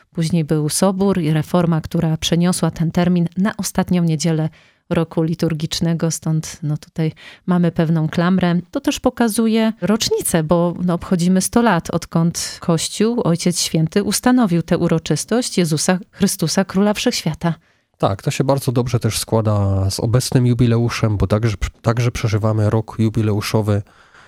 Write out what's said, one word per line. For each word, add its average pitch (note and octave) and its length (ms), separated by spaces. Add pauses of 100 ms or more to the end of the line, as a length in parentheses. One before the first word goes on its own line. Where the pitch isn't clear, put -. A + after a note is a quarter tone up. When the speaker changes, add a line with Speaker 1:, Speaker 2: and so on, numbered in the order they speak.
(120)
Speaker 1:
później E3 320
był D3+ 240
sobór F#3+ 520
i D3+ 100
reforma, E3 500
która E3 360
przeniosła F3 540
ten E3 200
termin F3 460
na F#3+ 200
ostatnią F3+ 480
niedzielę D#3+ 440 (420)
roku E3 320
liturgicznego, E3 880
stąd, - 520
no, D3+ 140
tutaj D#3+ 360 (340)
mamy F3 260
pewną D#3+ 360
klamrę. F3 520 (100)
To C#4+ 100
też - 200
pokazuje A3+ 800
rocznicę, G#3 640
bo, E3+ 320 (100)
no, F3 100
obchodzimy F3+ 460
sto A#3+ 220
lat, G3+ 280
odkąd - 720
Kościół, G#3+ 640
Ojciec E3+ 360
Święty, D#3+ 420
ustanowił G#3 600
tę - 160
uroczystość E3 800
Jezusa F3 400 (120)
Chrystusa, F#3+ 540
Króla G3+ 300
Wszechświata. E3+ 600 (440)
Speaker 2:
Tak, - 240
to D3 80
się C#3 140
bardzo C#3 280
dobrze B2+ 280
też - 180
składa G2+ 720
z - 100
obecnym B2 460
jubileuszem, A#2 680
bo F#2+ 100
także, G#2+ 300 (260)
także A#2+ 280
przeżywamy G#2+ 600
rok A2 280
jubileuszowy G#2+ 840 (460)